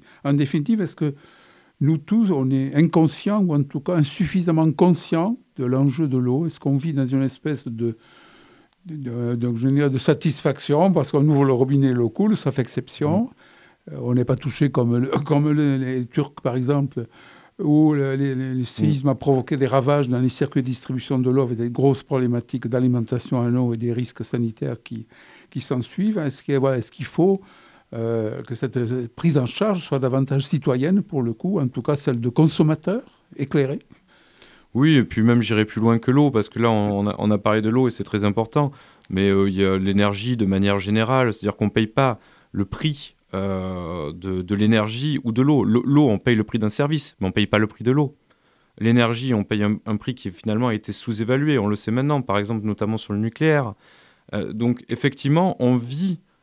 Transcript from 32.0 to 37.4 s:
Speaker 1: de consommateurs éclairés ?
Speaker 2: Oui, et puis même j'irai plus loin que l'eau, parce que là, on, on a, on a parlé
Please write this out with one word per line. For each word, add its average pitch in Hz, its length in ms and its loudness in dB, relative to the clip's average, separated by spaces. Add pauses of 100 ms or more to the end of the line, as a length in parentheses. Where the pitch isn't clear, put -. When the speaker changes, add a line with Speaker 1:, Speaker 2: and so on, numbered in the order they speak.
Speaker 1:
de 120 100 -2
consommateurs 156 760 2 (340)
éclairés ? 143 420 -2 (960)
Speaker 2:
Oui, 147 220 4
et 123 80 6
puis - 180 -2
même 120 200 4
j'irai 107 220 0
plus 107 160 -4
loin 117 180 4
que 120 140 0
l'eau, 143 180 4
parce 110 200 0
que 113 100 -6
là, 117 100 2
on, 104 360 0
on - 20 0
a, - 120 -4
on 104 120 0
a 104 60 2
parlé 110 240 0